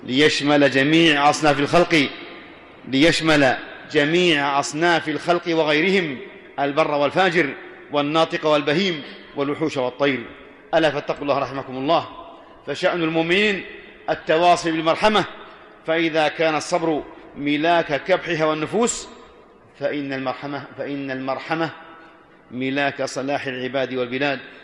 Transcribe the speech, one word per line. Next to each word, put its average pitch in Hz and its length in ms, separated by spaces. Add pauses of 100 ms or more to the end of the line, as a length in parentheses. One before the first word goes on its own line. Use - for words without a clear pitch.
ليشمل 143 640
جميع 147 600
أصناف 143 300
الخلق، 151 480 (800)
ليشمل 147 680 (360)
جميع 147 680
أصناف 156 480
الخلق 160 400
وغيرهم، 160 720 (420)
البر 143 300
والفاجر 147 640 (380)
والناطق 156 540
والبهيم 151 560 (340)
والوحوش 143 400
والطير". 127 480 (500)
ألا 160 160
فاتقوا 147 320
الله 143 160
رحمكم 131 380
الله، 143 320 (580)
فشأن 175 360
المؤمنين 170 640 (460)
التواصي 170 600
بالمرحمة، 165 540 (640)
فإذا 160 420
كان 160 280
الصبر 165 460 (340)
ملاك 147 680
كبحها 165 400
والنفوس 156 640 (720)
فإن 139 320
المرحمة، 135 520 (140)
فإن 139 320
المرحمة 135 600 (800)
ملاك 135 520
صلاح 135 440
العباد 127 480
والبلاد. 131 460 (240)